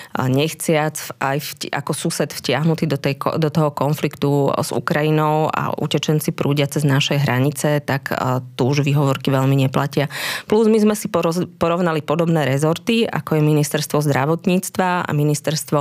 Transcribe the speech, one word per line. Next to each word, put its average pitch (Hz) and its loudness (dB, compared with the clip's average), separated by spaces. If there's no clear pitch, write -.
nechciac 151 0
v-, - -10
aj 135 -2
vti-, - -10
ako 139 -4
sused 165 -4
vtiahnutý 151 0
do 139 -2
tej 139 -2
ko-, - -4
do 160 2
toho 147 2
konfliktu 143 0
s - -2
Ukrajinou 156 0
a - -2
utečenci 156 0
prúdia 143 0
cez 147 -2
naše 147 2
hranice, 143 0
tak, 135 -4
e, 127 -2
tu 139 2
už 143 2
výhovorky 139 0
veľmi 135 2
neplatia. 135 0
Plus 220 4
my 214 4
sme 214 4
si - -6
poroz-, 170 0
porovnali 170 0
podobné 165 2
rezorty, 156 0
ako - -2
je - 4
ministerstvo 151 0
zdravotníctva 175 0
a - -2
ministerstvo, 147 0